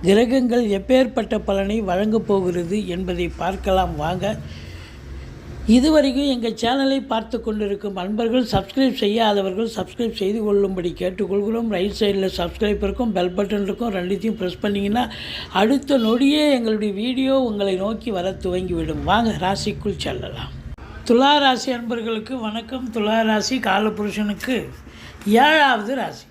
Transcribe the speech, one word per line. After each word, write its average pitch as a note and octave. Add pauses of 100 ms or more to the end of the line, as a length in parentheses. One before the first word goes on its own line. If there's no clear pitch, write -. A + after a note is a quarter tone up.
கிரகங்கள் A#3+ (120)
எப்பேற்பட்ட A#3+ (120)
பலனை G3 (120)
வழங்கப் G#3+
போகிறது F3+ (180)
என்பதை F3 (140)
பார்க்கலாம் F#3
வாங்க. F3+ (1500)
இதுவரைக்கும் C#4
எங்கள் A#3
சேனலை C4+ (120)
பார்த்து A3+
கொண்டிருக்கும் G3+
அன்பர்கள், A3+
சப்ஸ்கிரைப் B3
செய்யாதவர்கள் G#3
சப்ஸ்கிரைப் G#3+
செய்து G#3
கொள்ளும்படி F#3+ (100)
கேட்டுக்கொள்கிறோம். G#3
ரைட் G3
சைடில் G3
சப்ஸ்கிரைப் G3+
இருக்கும், G3+
பெல் F3+
பட்டன் G3+
இருக்கும், A3
ரெண்டுத்தையும் F#3
ப்ரெஸ் F3+
பண்ணிங்கன்னா G3+ (560)
அடுத்த C4+
நொடியே C#4 (140)
எங்களுடைய G#3+
வீடியோ C4 (140)
உங்களை G3
நோக்கி A3
வர F#3
துவங்கிவிடும். E3+
வாங்க A3 (120)
ராசிக்குள் G3
செல்லலாம். - (560)
துலா C4 (100)
ராசி C4 (100)
அன்பர்களுக்கு A3+ (140)
வணக்கம். A#3
துலா G#3+ (120)
ராசி G#3+ (120)
காலபுருஷனுக்கு G#3 (840)
ஏழாவது C4+
ராசி. E3+